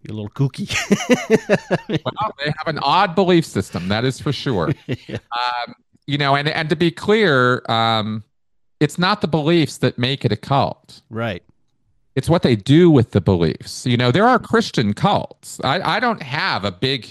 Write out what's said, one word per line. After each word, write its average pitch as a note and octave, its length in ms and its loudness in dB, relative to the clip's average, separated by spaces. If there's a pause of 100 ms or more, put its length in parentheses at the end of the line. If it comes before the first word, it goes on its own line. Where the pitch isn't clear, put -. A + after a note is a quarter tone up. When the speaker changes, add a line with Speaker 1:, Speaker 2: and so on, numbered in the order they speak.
Speaker 1:
you're G#2+ 100 -14
a G#2+ 80 -8
little G#2+ 80 -10
kooky. - 400 -4
<laughs> - 1200 -2
Speaker 2:
Well, G#3 440 -2 (120)
they D3+ 120 -4
have D#3 100 -8
an D#3 120 -6
odd F3 360 2
belief F3 300 4
system, F#2 440 -6
that A2 160 0
is C3 160 -2
for D3+ 100 -4
sure. A#2 480 -2
Speaker 1:
<laughs> - 80 -20
Yeah. - 300 -8 (500)
Speaker 2:
Um, A#2+ 80 -18 (300)
you C#3+ 120 -2
know, C#3 180 2
and, C#3+ 140 0
and D#3+ 200 -4
to E3+ 60 0
be E3+ 160 2
clear, C#3+ 800 2
um, A2 560 0 (560)
it's D3 180 -2
not F#3+ 220 0
the G3 60 -2
beliefs D#3 500 0
that - 200 -2
make B2+ 280 -4
it G#2 80 2
a - 20 -2
cult. - 760 -4
Speaker 1:
Right. A2 320 -6 (760)
Speaker 2:
It's C3 140 -2
what E3+ 120 4
they B2+ 160 2
do D#3+ 340 6
with A#2+ 200 4
the G2 100 4
beliefs. - 640 0
You B2 100 2
know, B2 160 2
there F#3+ 160 4
are B3+ 100 4
Christian F#3 560 0
cults. - 720 -2
I, C#3 160 0 (160)
I G#3+ 60 0
don't A#3+ 200 -2
have C#3+ 440 -4
a G2 80 -2
big C3 380 -4